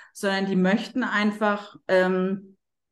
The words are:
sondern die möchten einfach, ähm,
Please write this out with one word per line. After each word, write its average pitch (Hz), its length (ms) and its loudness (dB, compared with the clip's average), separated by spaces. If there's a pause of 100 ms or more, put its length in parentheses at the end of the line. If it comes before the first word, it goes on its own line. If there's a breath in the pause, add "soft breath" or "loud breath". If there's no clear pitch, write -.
(140 loud breath)
sondern 196 320 -2
die 196 100 0
möchten 208 480 0
einfach, 208 720 -2 (140)
ähm, 185 680 0 (340)